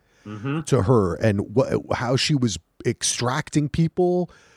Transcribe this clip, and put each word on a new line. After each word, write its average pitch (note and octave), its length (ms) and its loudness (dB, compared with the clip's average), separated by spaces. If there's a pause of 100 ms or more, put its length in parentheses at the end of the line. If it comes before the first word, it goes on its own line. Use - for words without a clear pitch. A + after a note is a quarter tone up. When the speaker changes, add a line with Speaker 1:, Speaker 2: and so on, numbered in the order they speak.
(260)
Speaker 1:
Mm-hmm. A#2+ 360 -6
Speaker 2:
to B2 200 2
her F#2+ 320 4
and G#2 420 0
wha-, - 240 2 (140)
how B2+ 220 -2
she - 180 0
was A#2 240 0 (260)
extracting C3+ 840 -2
people, F3+ 580 0 (280)